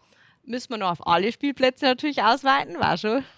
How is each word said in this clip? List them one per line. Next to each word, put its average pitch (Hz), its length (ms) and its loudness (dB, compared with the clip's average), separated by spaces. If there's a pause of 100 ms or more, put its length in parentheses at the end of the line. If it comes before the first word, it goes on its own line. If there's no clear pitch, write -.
(440)
Müssen 247 260 -10
wir 226 80 -8
noch 190 120 -2
auf - 160 -6
alle 175 260 2
Spielplätze 262 540 -2
natürlich 262 360 0
ausweiten, 269 580 2
war 165 180 2
schon 214 120 -4 (280)